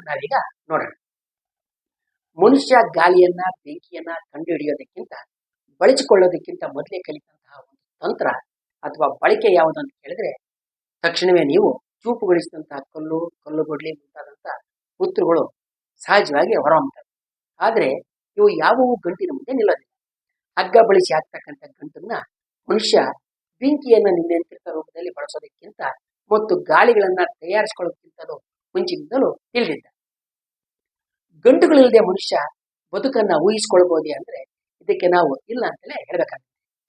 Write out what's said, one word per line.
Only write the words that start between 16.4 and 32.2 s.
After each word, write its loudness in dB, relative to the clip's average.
ಹೊರಹೊಮ್ಮುತ್ತವೆ. 0
ಆದ್ರೆ 0
ಇವು 6
ಯಾವುವು 0
ಗಂಟಿನ -8
ಮುಂದೆ -10
ನಿಲ್ಲೋದಿಲ್ಲ. -2
ಹಗ್ಗ 4
ಬಳಸಿ 4
ಹಾಕ್ತಕ್ಕಂಥ -8
ಗಂಟನ್ನ -16
ಮನುಷ್ಯ 2
ಬೆಂಕಿಯನ್ನ 2
ನಿಯಂತ್ರಿತ -4
ರೂಪದಲ್ಲಿ -12
ಬಳಸೋದಕ್ಕಿಂತ -16
ಮತ್ತು 2
ಗಾಳಿಗಳನ್ನ 2
ತಯಾರಿಸಿಕೊಳ್ಳೋದಕ್ಕಿಂತಲೂ -8
ಮುಂಚಿನಿಂದಲೂ -2
ತಿಳಿದಿದ್ದ. -6
ಗಂಟುಗಳಿಲ್ಲದೆ 6
ಮನುಷ್ಯ -2